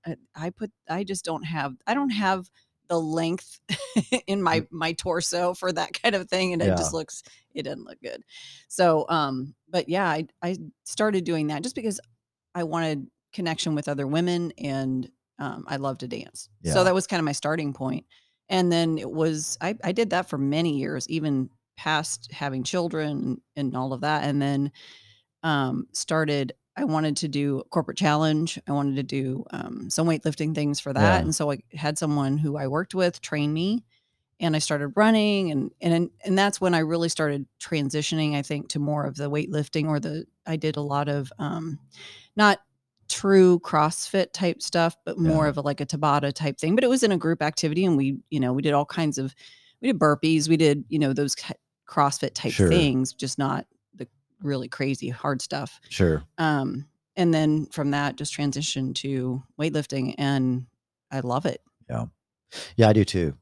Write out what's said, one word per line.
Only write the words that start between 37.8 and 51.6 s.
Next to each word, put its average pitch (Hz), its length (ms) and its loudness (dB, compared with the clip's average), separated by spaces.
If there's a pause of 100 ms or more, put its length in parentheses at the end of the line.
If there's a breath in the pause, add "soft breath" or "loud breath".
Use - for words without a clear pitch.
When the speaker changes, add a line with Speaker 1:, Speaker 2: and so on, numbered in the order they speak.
Speaker 1:
I 143 80 0
think, 143 260 -6
to 156 100 -4
more 147 260 0
of 139 100 -6
the 143 140 -4
weightlifting 151 580 0
or 151 120 2
the, 156 260 -6 (200)
I 160 120 -4
did 156 200 -2
a 147 40 -4
lot 143 280 -2
of, 139 300 -2
um, 151 400 -6 (560 loud breath)
not 208 240 6 (500)
true 185 500 8
CrossFit 170 760 0
type - 280 -2
stuff, 170 340 0 (100)
but - 120 -6
more 160 280 4
Speaker 2:
Yeah. 147 40 4
Speaker 1:
of 135 80 -2
a, 143 40 -4
like, 143 200 -2
a 143 40 -2
Tabata 143 480 2
type 147 260 -2
thing. 165 160 2
But 262 80 4
it 247 60 4
was 254 140 4
in 214 80 4
a 185 60 2
group 160 240 0
activity, 156 440 0
and 170 120 4
we, 135 200 0 (120)
you 151 100 0
know, 127 140 2
we 139 80 0
did 147 120 2
all 143 120 4
kinds 151 320 -2
of, 135 160 -4 (480 soft breath)
we 240 100 -2
did 175 80 0
burpees, 156 500 4
we 165 80 6
did, 147 320 4
you 156 100 0
know, 135 140 2
those 139 220 0
ki-, - 180 -10 (340)